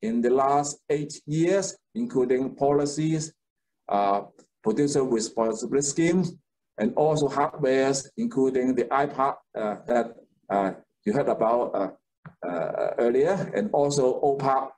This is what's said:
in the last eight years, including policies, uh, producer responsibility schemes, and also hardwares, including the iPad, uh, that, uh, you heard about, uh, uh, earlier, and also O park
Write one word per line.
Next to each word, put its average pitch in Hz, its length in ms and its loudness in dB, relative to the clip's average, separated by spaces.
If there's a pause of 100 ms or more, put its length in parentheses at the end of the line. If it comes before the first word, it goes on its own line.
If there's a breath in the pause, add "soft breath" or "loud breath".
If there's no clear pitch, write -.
in 117 180 -2
the 120 100 2
last 139 500 2 (100)
eight 147 240 -4 (120)
years, 180 500 0 (180)
including 127 600 0
policies, 147 800 0 (560)
uh, 101 340 2 (400)
producer 143 420 2
responsibility 113 840 -2
schemes, 170 480 0 (440)
and 110 160 0
also 151 320 2
hardwares, 135 800 0 (120)
including 127 560 0
the 120 100 0
iPad, 135 520 -2 (200)
uh, 107 200 -4 (100)
that, 120 280 0 (360)
uh, 98 220 0 (340)
you 104 60 0
heard 131 160 0
about, 117 460 0
uh, 98 140 -2 (580)
uh, - 520 -4
earlier, 139 560 2
and 104 180 -2
also 143 480 2
O 143 140 2
park 135 440 0